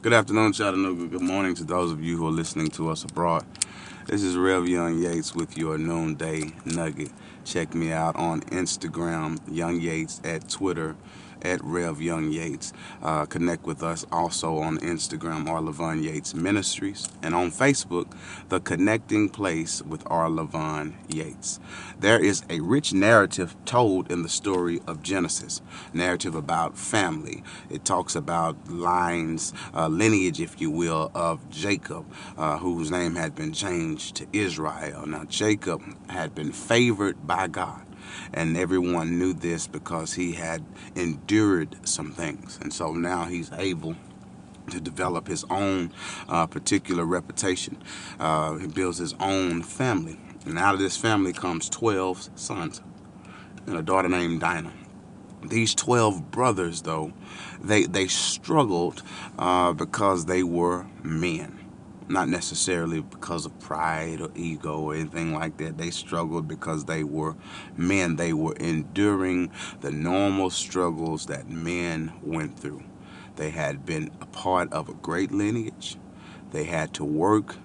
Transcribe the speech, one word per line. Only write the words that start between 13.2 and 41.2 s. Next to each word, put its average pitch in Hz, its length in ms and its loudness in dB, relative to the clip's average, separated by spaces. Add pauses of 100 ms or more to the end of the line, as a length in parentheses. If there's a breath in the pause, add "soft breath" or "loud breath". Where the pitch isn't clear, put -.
connect 82 400 0
with 80 180 -6
us 82 300 -2
also 82 460 0
on 80 200 0
Instagram, 80 680 -4
R. 80 120 0
Levon 80 420 -2
Yates 78 320 -4
Ministries, 98 720 0 (140)
and 82 120 0
on 87 160 2
Facebook, 110 600 2 (380 loud breath)
The 92 100 4
Connecting 104 680 4
Place 82 520 -2
with 78 240 -8
R. 82 220 2
Levon 78 680 -2 (140)
Yates. 78 500 -6 (400 loud breath)
There 208 240 8
is 196 280 6
a 82 100 0
rich 113 320 2
narrative 98 720 6
told 98 480 4
in 87 100 0
the 80 60 -4
story 87 580 0
of 78 160 -6
Genesis, 90 600 -2 (320 loud breath)
narrative 87 400 0
about 82 420 0
family. 80 680 0 (280 loud breath)
It - 160 -6
talks 92 280 0
about 82 540 0
lines, 85 840 0 (200 loud breath)
uh, 80 140 2
lineage, 90 540 4
if - 180 -8
you 80 100 0
will, 80 440 0
of 82 340 0
Jacob, 82 560 -2 (320 loud breath)
uh, 78 220 2
whose 85 320 0
name 85 260 2
had 80 180 -2
been 78 200 -4
changed 82 640 -2
to 65 180 -8
Israel. 78 720 -2
Now, 78 180 -6
Jacob 104 580 2 (280)
had 85 240 -4
been 76 180 -4
favored 110 760 4
by 92 220 2
God. 92 380 -6 (460 loud breath)
And 82 240 2
everyone 87 600 2
knew 92 160 4
this 82 320 -2
because 82 480 -6
he 87 180 -2
had 82 320 -4 (320 loud breath)
endured 87 880 4